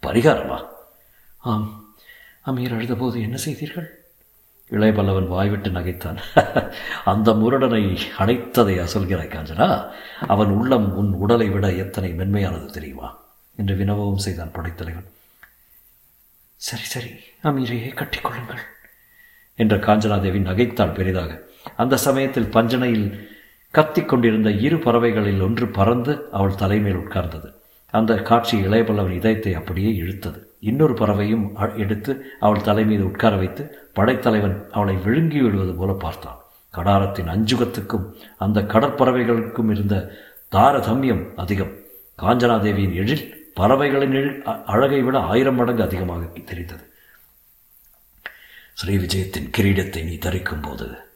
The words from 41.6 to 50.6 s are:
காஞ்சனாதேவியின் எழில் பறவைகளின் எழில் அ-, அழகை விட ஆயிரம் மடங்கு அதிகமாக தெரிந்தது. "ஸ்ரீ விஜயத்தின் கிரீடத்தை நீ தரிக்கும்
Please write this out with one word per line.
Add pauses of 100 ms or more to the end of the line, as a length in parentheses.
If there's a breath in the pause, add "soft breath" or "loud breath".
காஞ்சனாதேவியின்
எழில்
பறவைகளின்
எழில்
அ-,
அழகை
விட
ஆயிரம்
மடங்கு
அதிகமாக (200)
தெரிந்தது. (1800 loud breath)
"ஸ்ரீ
விஜயத்தின்
கிரீடத்தை
நீ
தரிக்கும்